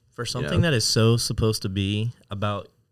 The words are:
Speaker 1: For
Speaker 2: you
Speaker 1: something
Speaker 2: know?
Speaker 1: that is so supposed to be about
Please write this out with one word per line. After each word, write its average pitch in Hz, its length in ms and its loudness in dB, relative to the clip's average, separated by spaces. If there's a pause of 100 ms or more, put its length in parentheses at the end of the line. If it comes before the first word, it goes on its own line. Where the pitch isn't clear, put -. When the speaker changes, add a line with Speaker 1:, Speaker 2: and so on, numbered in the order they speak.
(100)
Speaker 1:
For - 120 -10
Speaker 2:
you 120 40 -8
Speaker 1:
something 139 340 -2
Speaker 2:
know? 170 100 4
Speaker 1:
that 143 40 2
is 110 100 2
so 113 320 4
supposed 110 460 -2
to 104 60 -4
be 101 440 -2 (180)
about 101 380 -6 (240)